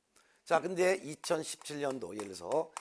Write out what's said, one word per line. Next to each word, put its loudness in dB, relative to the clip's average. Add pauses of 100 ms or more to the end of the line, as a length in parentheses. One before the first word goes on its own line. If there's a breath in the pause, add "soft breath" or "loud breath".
(440 soft breath)
자, 4
근데 4
이천십칠 -4
년도, -2
예를 -6
들어서 -2 (100)